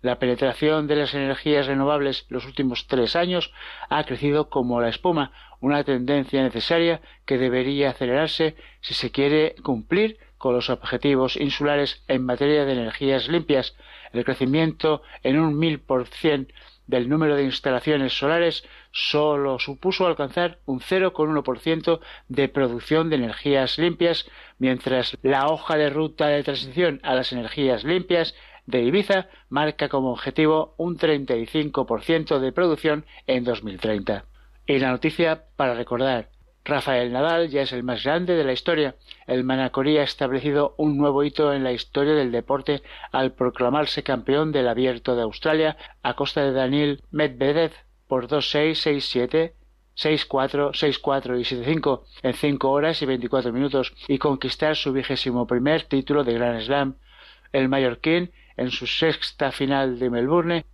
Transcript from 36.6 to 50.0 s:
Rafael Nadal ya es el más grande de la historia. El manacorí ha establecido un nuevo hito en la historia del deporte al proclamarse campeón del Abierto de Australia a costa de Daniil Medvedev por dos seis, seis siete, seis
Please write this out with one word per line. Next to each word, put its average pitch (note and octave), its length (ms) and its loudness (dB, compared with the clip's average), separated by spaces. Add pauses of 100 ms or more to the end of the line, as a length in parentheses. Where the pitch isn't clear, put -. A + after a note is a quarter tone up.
Rafael B2+ 480 0
Nadal E3 380 0
ya C#3 140 0
es B2+ 80 -4
el B2 100 -6
más B2 220 -4
grande F3 320 0
de D#3+ 80 2
la C3 100 0
historia. D3+ 420 0 (300)
El B2+ 180 0
manacorí C3 540 0
ha C#3+ 60 4
establecido C#3+ 760 0
un D3+ 200 0
nuevo C#3+ 260 2
hito D3 280 0
en C3+ 120 -2
la B2+ 80 0
historia C#3+ 420 0
del C3+ 180 2
deporte C3+ 520 -2 (280)
al C3 220 0
proclamarse C3 680 0
campeón C#3 480 0
del C3 160 2
Abierto B2 480 0
de A#2+ 80 0
Australia D#3 540 0 (260)
a B2 120 -2
costa C#3+ 280 -2
de C3+ 80 2
Daniil C3+ 580 0
Medvedev D3 600 0 (360)
por B2 200 -2
dos C#3 240 0
seis, D#3 280 2
seis C#3+ 300 0
siete, D3+ 460 0 (400)
seis D#3 300 0